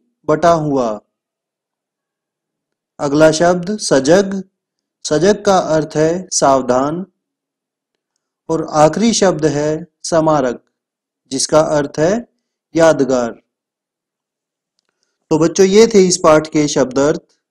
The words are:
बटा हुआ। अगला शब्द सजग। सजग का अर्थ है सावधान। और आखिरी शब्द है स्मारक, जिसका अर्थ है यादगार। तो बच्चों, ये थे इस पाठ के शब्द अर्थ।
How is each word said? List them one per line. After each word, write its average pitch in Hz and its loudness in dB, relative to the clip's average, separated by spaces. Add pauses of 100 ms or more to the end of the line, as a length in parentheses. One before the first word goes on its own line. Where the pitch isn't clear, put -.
(280)
बटा 156 2
हुआ। 135 -2 (2000)
अगला 151 2
शब्द 175 -2
सजग। 190 0 (640)
सजग 196 0
का 190 2
अर्थ 156 -4
है 170 -2
सावधान। 135 0 (1400)
और 160 -4
आखिरी 160 2
शब्द 165 0
है 151 -4 (160)
स्मारक, 151 -2 (680)
जिसका 135 0
अर्थ 151 -2
है 196 -2 (480)
यादगार। 131 0 (1900)
तो 156 0
बच्चों, 165 0
ये 208 4
थे 202 4
इस 180 0
पाठ 156 2
के 151 -2
शब्द 131 -2
अर्थ। 156 0 (280)